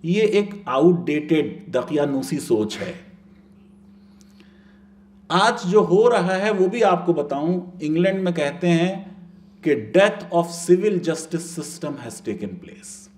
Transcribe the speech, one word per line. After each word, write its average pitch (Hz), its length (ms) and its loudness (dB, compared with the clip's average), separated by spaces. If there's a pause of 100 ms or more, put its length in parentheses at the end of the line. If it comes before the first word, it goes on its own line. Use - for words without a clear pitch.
ये 196 180 2
एक 202 460 0
outdated 147 1000 2
दकियानूसी 139 680 -2
सोच 107 380 -2
है। 90 160 -8 (2250)
आज 190 360 2
जो 196 160 6
हो 185 260 4
रहा 190 260 2
है 202 180 0
वो 185 160 2
भी 226 160 0
आपको 175 300 2
बताऊं, 147 460 -2 (220)
इंग्लैंड 180 400 0
में 180 120 0
कहते 151 340 -2
हैं 175 400 0 (560)
कि 147 100 2 (180)
death 202 300 4 (100)
of 170 180 2
civil 190 500 2
justice 165 500 -6
system 143 480 -10
has 117 220 -14
taken 101 380 -8
place। - 340 -20 (260)